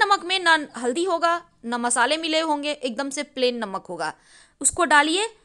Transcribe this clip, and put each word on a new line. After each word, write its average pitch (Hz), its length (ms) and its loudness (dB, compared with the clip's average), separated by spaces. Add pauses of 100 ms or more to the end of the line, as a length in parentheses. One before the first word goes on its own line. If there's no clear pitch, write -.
नमक 392 200 2
में 381 140 -2
ना 320 280 2 (100)
हल्दी 254 280 -2
होगा, 339 380 0 (220)
ना 240 140 -4
मसाले 240 380 2
मिले 320 240 0
होंगे, 294 320 -2
एकदम 277 380 -6
से 294 120 -6
प्लेन 254 340 -2
नमक 190 300 -8
होगा। 160 260 -6 (480)
उसको 330 240 2
डालिए, 320 500 2 (100)